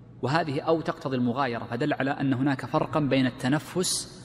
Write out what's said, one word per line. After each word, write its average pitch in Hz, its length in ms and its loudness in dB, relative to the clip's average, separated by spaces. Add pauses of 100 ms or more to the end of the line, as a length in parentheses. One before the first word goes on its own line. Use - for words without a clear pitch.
(220)
وهذه 147 380 0
"أو" 165 200 2
تقتضي 147 360 -4
المغايرة، 120 480 0
فدل 127 280 -2
على 135 180 0
أن 139 220 0
هناك 131 340 0
فرقاً 156 340 0
بين 135 260 4
التنفس - 1000 -2